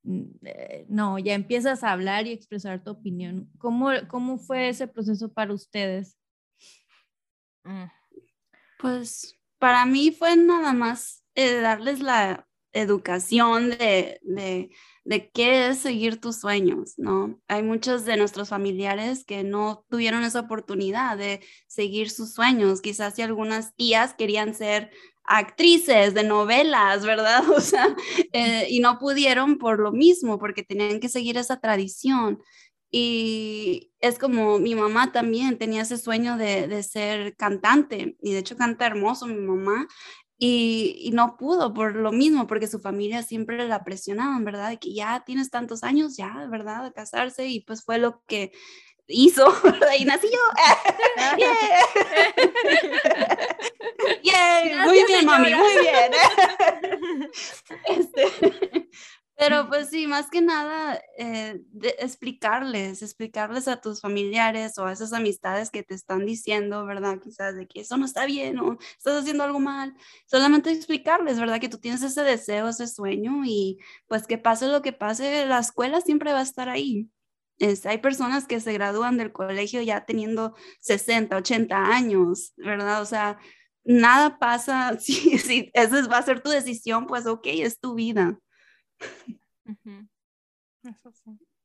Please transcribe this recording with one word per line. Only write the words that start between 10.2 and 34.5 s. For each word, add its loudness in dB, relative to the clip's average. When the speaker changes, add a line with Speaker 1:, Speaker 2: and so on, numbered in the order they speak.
Speaker 3:
nada 4
más, -4
eh, 2
darles 0
la 0
educación 2
de, 0
de, -6
de -4
qué 2
es -2
seguir -2
tus -8
sueños, -2
¿no? -4
Hay -2
muchos -2
de -2
nuestros -2
familiares -4
que -8
no -4
tuvieron -2
esa -4
oportunidad -6
de -6
seguir -4
sus -12
sueños. 2
Quizás -6
si -6
algunas -6
tías 2
querían -4
ser -4
actrices 6
de 2
novelas, 4
¿verdad? 4
<laughs> 6
O 6
sea, 2
eh, 0
y 2
no 4
pudieron 2
por 0
lo 0
mismo, 4
porque -6
tenían -2
que -6
seguir -4
esa -4
tradición. -2
Y -4
es 0
como 2